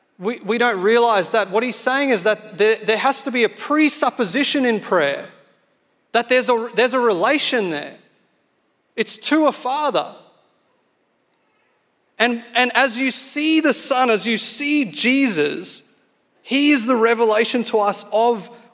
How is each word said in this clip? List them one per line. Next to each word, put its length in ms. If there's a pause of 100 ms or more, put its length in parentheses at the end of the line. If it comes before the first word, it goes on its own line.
(180)
we, 220
we 180
don't 240
realize 480
that 200
what 120
he's 140
saying 340
is 140
that 340
there, 180
there 220
has 240
to 80
be 140
a 40
presupposition 1160
in 140
prayer, 480 (840)
that 180
there's 220
a, 240
there's 200
a 60
relation 680
there. 260 (1000)
It's 220
to 280
a 60
father. 640 (2000)
And, 260 (100)
and 200
as 240
you 120
see 500
the 120
Son, 380
as 160
you 100
see 480
Jesus, 1000 (600)
he 300
is 140
the 100
revelation 680
to 140
us 340
of 360 (260)